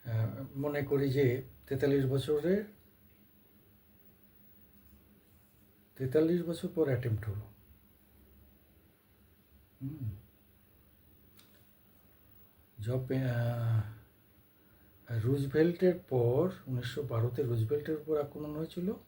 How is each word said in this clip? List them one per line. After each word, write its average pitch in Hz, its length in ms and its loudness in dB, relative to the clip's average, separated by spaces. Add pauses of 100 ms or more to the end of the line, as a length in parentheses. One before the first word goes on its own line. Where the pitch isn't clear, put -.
আহ, 113 400 -2 (100)
মনে 143 260 -2
করি 139 280 2
যে 131 340 2 (240)
তেতাল্লিশ 139 380 2
বছরে, 151 580 0 (3250)
তেতাল্লিশ 160 480 4
বছর 170 240 -4
পর 156 200 0
অ্যাটেম্প্ট 113 380 0
হলো। 98 160 -6 (2500)
হুম। 135 280 -6 (2750)
জব-, 131 340 -2
আহ, 120 680 0 (1300)
রুজভেল্টের 143 920 4 (100)
পর, 131 420 4 (160)
উনিশশো 127 360 -4
বারোতে 120 400 -2
রুজভেল্টের 127 520 0
উপর 151 260 -2
আক্রমণ 147 340 -8
হয়েছিল 175 380 -4 (140)